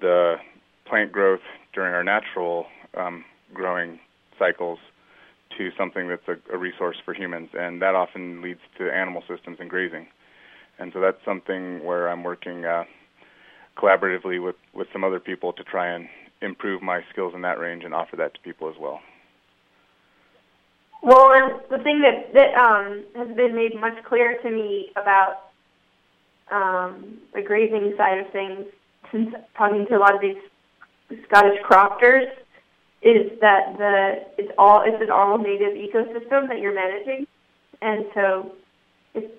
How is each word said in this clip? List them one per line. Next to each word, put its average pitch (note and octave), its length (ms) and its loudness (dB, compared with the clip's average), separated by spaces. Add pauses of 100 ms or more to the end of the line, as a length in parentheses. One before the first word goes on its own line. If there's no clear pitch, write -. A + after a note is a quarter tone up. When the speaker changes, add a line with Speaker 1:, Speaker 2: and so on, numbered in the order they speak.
Speaker 1:
the F2 360 2 (500)
plant G#2+ 260 -2
growth F#2+ 300 0 (300)
during F#2 220 -6
our F2 80 -4
natural, F2+ 640 -6 (280)
um, F2 300 -10 (280)
growing F2+ 480 -8 (380)
cycles F2 400 -4 (800)
to F#2 180 -8
something F#2 320 -8
that's F2 200 -10
a, F2 100 -8 (140)
a - 40 -6
resource F2+ 480 -8
for F2+ 100 -12
humans, F2 380 -12
and F2 300 -10
that F#2+ 120 0
often F2+ 480 -6
leads F2+ 180 -14 (180)
to - 120 -6
animal F2+ 380 -6
systems F2 320 -16
and F2 100 -16
grazing. E2+ 360 -8 (720)
And F2+ 140 -14
so F#2 80 -10
that's F#2 240 -2
something F#2 600 -10
where F2 240 -4
I'm F2 160 -8
working, F2 400 -12
uh, E2+ 200 -4 (920)
collaboratively F#2 680 0
with, F2+ 140 -8 (160)
with G2+ 200 -12
some F#2+ 120 -6
other F#2+ 160 -4
people F2+ 320 -8
to - 120 -20
try F2+ 240 -6
and E2+ 200 -10 (340)
improve G2 400 -8
my F2+ 180 -6 (120)
skills F2+ 220 -8
in F2+ 80 -14
that F2+ 160 -6
range E2+ 260 -10
and D#2+ 100 -12
offer E2 220 -8
that D#2 180 -6
to - 60 -20
people D#2+ 280 -14
as D#2 100 -14
well. D2+ 220 -12 (2000)
Speaker 2:
Well, C4 300 10
and C4 280 4 (100)
the C4+ 120 -4
thing D4 200 0
that, - 300 2
that, - 220 8
um, G#3 500 2 (100)
has A#3 220 -10
been A#3 180 2
made A3+ 240 -2
much A3+ 260 -6
clearer A#3 380 0
to A#3+ 80 -6
me G#3 460 -6
about, G3 540 0 (1000)
um, F#3+ 680 -4 (160)
the G3+ 80 -6
grazing G#3 540 0
side F#3+ 220 0
of G3 140 -10
things, G3 340 -8 (460)
since A3+ 220 -4 (220)
talking G#3 320 0
to A#3+ 80 2
a - 20 4
lot G3+ 160 8
of G3+ 60 -4
these G3 160 -2 (920)
Scottish G3+ 340 6
crofters, A#3+ 640 6 (760)
is A3 380 4
that G3 360 4
the, G3 480 0 (140)
it's G3+ 180 -8
all, G#3 300 8
it's A3 160 0
an G#3+ 80 -2
all G3+ 260 4
native G3+ 380 -2
ecosystem A#3 760 -4
that A3+ 120 -8
you're G3+ 140 -4
managing. G3+ 520 -6 (560)
And G#3+ 320 -4
so, F#3+ 380 -2 (600)
it's, A3 240 -10